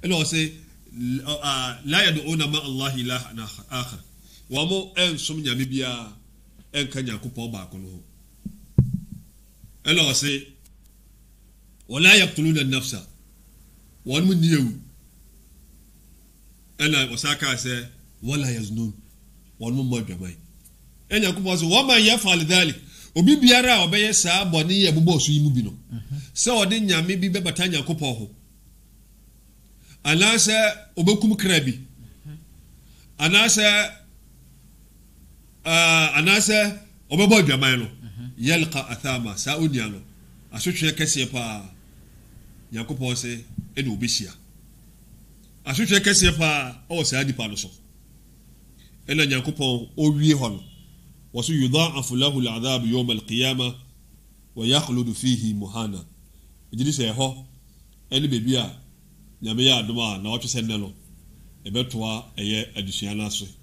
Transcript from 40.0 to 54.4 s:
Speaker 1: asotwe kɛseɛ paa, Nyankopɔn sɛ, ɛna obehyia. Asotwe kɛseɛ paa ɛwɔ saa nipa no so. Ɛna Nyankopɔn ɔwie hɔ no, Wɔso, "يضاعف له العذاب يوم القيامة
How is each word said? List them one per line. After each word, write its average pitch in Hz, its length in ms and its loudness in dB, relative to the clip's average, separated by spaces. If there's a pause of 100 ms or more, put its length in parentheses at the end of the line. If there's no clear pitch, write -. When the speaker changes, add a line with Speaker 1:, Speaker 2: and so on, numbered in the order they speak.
Speaker 1:
asotwe 160 400 -2
kɛseɛ 143 380 -2
paa, 110 400 -10 (1000)
Nyankopɔn 123 420 -6
sɛ, 120 260 -8 (360)
ɛna 131 200 -4
obehyia. 110 380 -4 (1300)
Asotwe 190 360 2
kɛseɛ 190 360 4
paa 147 440 -2 (100)
ɛwɔ 165 160 -2
saa 135 160 0
nipa 127 240 -4
no 104 80 -8
so. 95 160 -8 (1400)
Ɛna 156 180 0
Nyankopɔn 131 720 -2
ɔwie 151 380 4
hɔ 131 160 0
no, 98 140 -10 (720)
Wɔso, 120 180 -4
"يضاعف 143 600 0
له 135 260 0
العذاب 120 480 -2
يوم 120 240 0
القيامة 123 640 -2 (840)